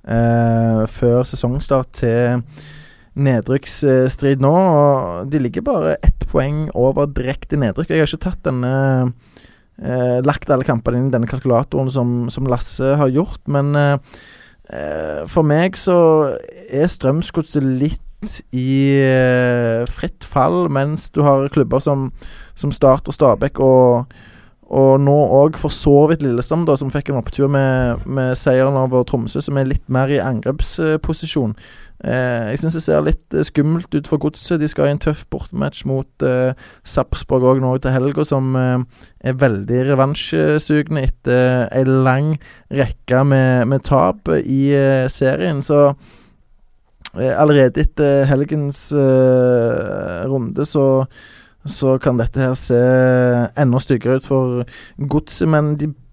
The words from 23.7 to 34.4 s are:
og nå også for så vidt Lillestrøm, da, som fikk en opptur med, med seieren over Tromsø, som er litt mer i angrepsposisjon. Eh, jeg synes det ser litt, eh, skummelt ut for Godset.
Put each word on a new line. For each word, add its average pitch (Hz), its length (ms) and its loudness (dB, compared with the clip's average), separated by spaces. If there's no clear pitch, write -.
og 135 360 4
nå 139 140 4
også 143 480 4
for 151 80 -4
så 143 260 2
vidt 151 160 0
Lillestrøm, 135 400 -2
da, 147 100 2
som 135 140 -6
fikk 139 240 -6
en 127 80 -2
opptur 139 260 -2
med, 131 600 0
med 131 280 -2
seieren 131 400 2
over 127 300 0
Tromsø, 120 340 -4
som 139 220 -4
er 131 80 0
litt - 180 -4
mer 131 220 0
i 147 80 0
angrepsposisjon. 151 1400 -2
Eh, 120 460 -4
jeg 135 100 -6
synes 165 140 -2
det 160 100 -6
ser 151 220 0
litt, 156 180 -2
eh, 156 120 0
skummelt 156 480 -2
ut 147 160 -4
for 156 80 0
Godset. 151 420 -4